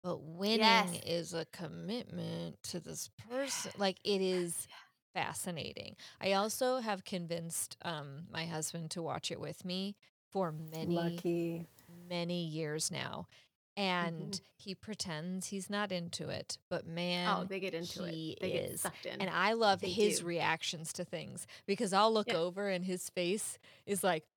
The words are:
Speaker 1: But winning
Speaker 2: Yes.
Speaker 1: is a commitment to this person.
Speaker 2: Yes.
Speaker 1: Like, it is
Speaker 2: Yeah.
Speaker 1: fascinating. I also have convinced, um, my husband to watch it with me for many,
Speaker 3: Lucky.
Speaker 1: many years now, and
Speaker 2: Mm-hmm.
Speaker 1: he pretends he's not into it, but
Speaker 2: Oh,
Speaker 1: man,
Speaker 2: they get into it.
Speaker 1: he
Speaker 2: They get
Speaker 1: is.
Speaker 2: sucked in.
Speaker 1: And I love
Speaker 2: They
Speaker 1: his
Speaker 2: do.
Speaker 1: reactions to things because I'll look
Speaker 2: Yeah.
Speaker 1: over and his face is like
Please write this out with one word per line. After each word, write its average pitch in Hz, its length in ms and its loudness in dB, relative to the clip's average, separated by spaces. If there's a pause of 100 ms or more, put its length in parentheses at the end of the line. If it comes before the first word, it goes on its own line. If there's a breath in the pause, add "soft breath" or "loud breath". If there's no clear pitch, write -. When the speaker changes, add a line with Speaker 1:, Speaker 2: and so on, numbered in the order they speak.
Speaker 1:
But 180 180 -2
winning 208 680 6
Speaker 2:
Yes. - 100 -4
Speaker 1:
is 170 300 -2
a 165 140 -2
commitment 170 1160 -6
to - 160 -6
this - 380 -8
person. 247 560 -4
Speaker 2:
Yes. - 20 -12
Speaker 1:
Like, 196 300 0
it 196 160 4
is 180 480 2
Speaker 2:
Yeah. - 60 -18 (400 loud breath)
Speaker 1:
fascinating. - 840 -4 (240 loud breath)
I 196 120 4
also 220 460 4
have 208 260 -2
convinced, 170 760 -4
um, 151 500 -6
my 160 140 -2
husband 160 460 -4
to 175 120 -4
watch 160 280 -2
it - 100 -6
with 156 240 -8
me 190 320 -2 (340 soft breath)
for 185 200 2
many, 160 760 0
Speaker 3:
Lucky. 170 400 0 (220)
Speaker 1:
many 175 560 -2
years 156 460 0
now, 135 360 -4 (500 loud breath)
and 175 540 2
Speaker 2:
Mm-hmm. 185 140 -6 (120)
Speaker 1:
he 196 180 -8
pretends 180 720 -4
he's 196 220 -4
not 202 220 0
into 170 380 -4
it, - 300 -6 (100)
but - 180 -2 (400)
Speaker 2:
Oh, 190 160 2
Speaker 1:
man, 190 60 -4
Speaker 2:
they 190 100 -4
get 185 140 -4
into 175 300 -4
it. 165 160 -4
Speaker 1:
he 160 200 -6
Speaker 2:
They 185 120 -2
get - 180 0
Speaker 1:
is. - 120 -6
Speaker 2:
sucked - 240 -4
in. 202 160 -6
Speaker 1:
And 190 80 0
I 180 240 4
love 208 280 6
Speaker 2:
They 185 160 -2
Speaker 1:
his 208 240 6
Speaker 2:
do. - 20 -6
Speaker 1:
reactions 165 680 0
to 175 120 -4
things - 420 -8 (200 loud breath)
because 196 260 2
I'll 214 200 8
look 214 200 4
Speaker 2:
Yeah. - 20 4
Speaker 1:
over 180 340 2
and 185 160 0
his 185 240 -2
face 180 500 0 (280 loud breath)
is 196 160 0
like 185 220 4 (100)